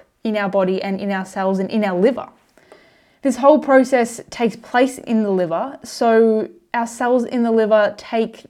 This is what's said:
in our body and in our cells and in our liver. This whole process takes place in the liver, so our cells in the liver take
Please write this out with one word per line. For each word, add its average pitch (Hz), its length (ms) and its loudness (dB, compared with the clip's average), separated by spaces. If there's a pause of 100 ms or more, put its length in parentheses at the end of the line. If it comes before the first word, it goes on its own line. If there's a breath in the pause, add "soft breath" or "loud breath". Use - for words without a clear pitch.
(240)
in 214 120 -2
our 202 140 -2
body 190 320 0
and 196 180 -6
in 202 120 -4
our 190 140 -4
cells 190 340 -2
and 190 120 -4
in 220 120 0
our 190 140 0
liver. - 300 0 (920 soft breath)
This 254 160 -2
whole 285 220 6
process 262 680 2
takes 233 280 -4
place 262 400 0
in 220 260 -2
the 202 80 -2
liver, 185 520 -4
so 226 640 2 (240)
our 233 120 -2
cells 240 380 0
in 233 200 -2
the 233 80 0
liver 214 460 2
take 226 520 -6